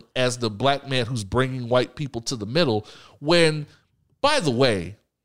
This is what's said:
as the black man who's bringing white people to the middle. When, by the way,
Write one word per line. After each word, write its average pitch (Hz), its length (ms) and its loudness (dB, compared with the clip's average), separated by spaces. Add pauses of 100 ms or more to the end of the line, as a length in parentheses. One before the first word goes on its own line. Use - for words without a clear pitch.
(160)
as 123 220 0
the 120 120 -2
black 131 380 0
man 127 180 0
who's 110 200 -4
bringing 127 420 -2
white 123 280 0
people 135 260 -8
to 131 160 -6
the 104 80 -8
middle. 120 420 0 (320)
When, 156 480 2 (540)
by 285 180 2
the 156 120 0
way, 104 440 0 (300)